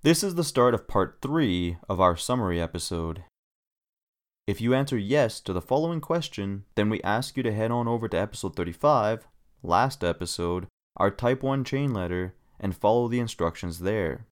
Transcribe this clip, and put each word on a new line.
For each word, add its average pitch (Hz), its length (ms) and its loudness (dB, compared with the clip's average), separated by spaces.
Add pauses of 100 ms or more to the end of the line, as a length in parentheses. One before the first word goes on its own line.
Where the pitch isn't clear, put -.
This 165 200 6
is 190 120 -2
the 170 100 0
start 123 280 4
of - 140 -2
part 95 340 0
three 90 540 0 (140)
of 92 100 0
our 90 160 6
summary 95 460 0
episode. 82 640 -4 (1200)
If 101 140 -2
you 120 120 2
answer 135 240 0
yes 113 440 0
to - 100 -8
the 90 100 -2
following 160 380 -2
question, 104 640 -6 (120)
then 107 140 2
we 107 140 -2
ask 110 320 -2
you 135 80 -4
to 113 80 0
head 110 200 -2
on 117 180 0
over 113 180 -2
to 92 100 -2
episode 98 380 -4
thirty-five, 110 720 0 (340)
last 104 400 2
episode, 87 680 -2 (300)
our 98 140 2
Type 127 320 0
One 135 220 -2
chain 135 280 -2
letter, 90 420 -4 (220)
and 98 160 -4
follow 117 360 2
the 123 100 0
instructions 85 600 -4
there. 90 520 -2